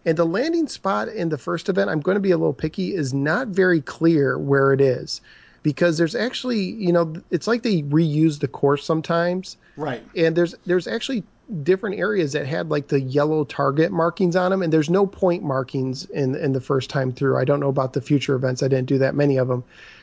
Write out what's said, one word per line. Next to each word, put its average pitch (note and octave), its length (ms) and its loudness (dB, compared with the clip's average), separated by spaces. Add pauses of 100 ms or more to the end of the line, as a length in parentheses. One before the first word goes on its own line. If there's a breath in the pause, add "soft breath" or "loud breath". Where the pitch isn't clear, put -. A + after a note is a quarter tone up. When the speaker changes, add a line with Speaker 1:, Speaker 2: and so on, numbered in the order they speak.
Speaker 1:
And D#3+ 120 0
the E3+ 80 2
landing C#4+ 420 0
spot G#3 420 -4
in F3+ 200 -4
the D3+ 80 -4
first E3+ 320 -6
event, G3 220 0
I'm D#3+ 80 -2
gonna F#3 200 0
be G3 120 2
a E3+ 60 2
little D#3+ 160 0
picky, F#3 420 -4
is C#3 180 -4
not D#3+ 360 -2
very F3+ 320 2
clear C#3+ 580 2
where C#3 340 4
it C3+ 80 4
is, - 400 0 (400 loud breath)
because D#3+ 380 2
there's E3 160 0
actually, A#3+ 440 -2
you F#3+ 320 -2
know, E3+ 220 2 (160)
it's E3 160 -4
like A3+ 160 0
they F#3 220 0
reuse D3+ 560 2
the C#3+ 80 -4
course C#3+ 360 0
sometimes. E3+ 720 -2 (200 soft breath)
Speaker 2:
Right. C#3 260 -6 (120)
Speaker 1:
And E3 200 2
there's, E3+ 200 2 (100)
there's F3 220 0
actually A3+ 360 -4 (380)
different F#3+ 380 0
areas F3+ 340 0
that D3 120 -2
had, E3 240 -4
like, D3+ 200 -2
the C#3+ 100 2
yellow C#3+ 460 0
target C#3+ 480 0
markings E3+ 420 0
on F#3 160 2
'em, F#3+ 100 0
and E3 120 -2
there's D#3 160 4
no G3 160 4
point F#3 380 0
markings C3 640 -4
in, C3+ 300 -2
in D3 160 -2
the C3 100 0
first C3 280 0
time C3 240 -2
through. C3 240 0
I C3 80 0
don't C#3+ 160 2
know C#3 80 0
about C3+ 240 -2
the C#3 80 -2
future C#3+ 340 0
events. B2+ 260 -2
I C#3 60 0
didn't C3 200 0
do C#3 100 2
that C3+ 180 2
many C#3+ 220 2
of B2+ 120 0
'em. B2 140 -2 (400 loud breath)